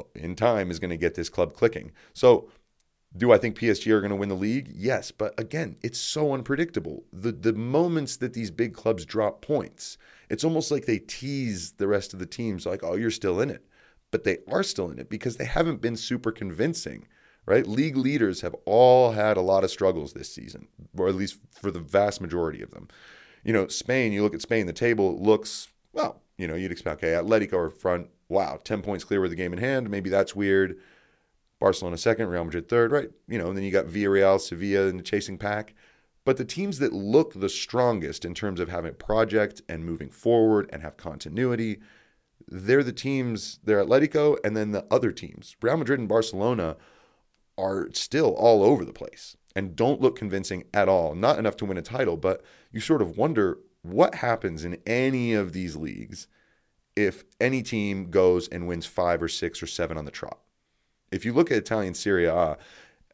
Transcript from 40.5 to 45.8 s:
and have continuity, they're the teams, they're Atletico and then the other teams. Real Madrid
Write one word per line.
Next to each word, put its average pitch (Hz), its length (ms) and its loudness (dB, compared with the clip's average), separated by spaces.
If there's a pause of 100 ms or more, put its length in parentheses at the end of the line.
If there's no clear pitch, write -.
and 76 120 -12
have 78 120 -12
continuity, 107 840 -4 (680)
they're 110 360 2
the 120 100 -4
teams, 127 680 -4
they're 104 200 4
Atletico 147 600 4
and 104 120 -2
then 107 160 -2
the 98 180 -4
other 123 220 2
teams. - 500 -16
Real 123 140 2
Madrid 139 240 0